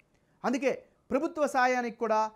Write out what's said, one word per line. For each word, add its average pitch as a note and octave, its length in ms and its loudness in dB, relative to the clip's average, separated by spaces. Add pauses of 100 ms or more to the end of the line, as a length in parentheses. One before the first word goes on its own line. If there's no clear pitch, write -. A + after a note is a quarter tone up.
(440)
అందుకే B3 400 0 (260)
ప్రభుత్వ D4+ 360 0
సాయానికి B3 500 0
కూడా A3 400 0